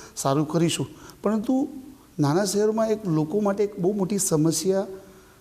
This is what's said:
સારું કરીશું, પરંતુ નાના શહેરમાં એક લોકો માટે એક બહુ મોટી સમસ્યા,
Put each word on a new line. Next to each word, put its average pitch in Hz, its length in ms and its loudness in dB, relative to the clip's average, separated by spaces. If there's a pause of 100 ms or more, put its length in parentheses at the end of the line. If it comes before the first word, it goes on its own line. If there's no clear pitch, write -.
(160)
સારું 143 320 2
કરીશું, 160 380 0 (360)
પરંતુ 220 460 0 (500)
નાના 156 260 2
શહેરમાં 214 440 2
એક 214 180 -2
લોકો 156 340 0
માટે 202 240 0
એક 202 160 -6
બહુ 180 120 2
મોટી 202 260 0
સમસ્યા, 170 680 2 (540)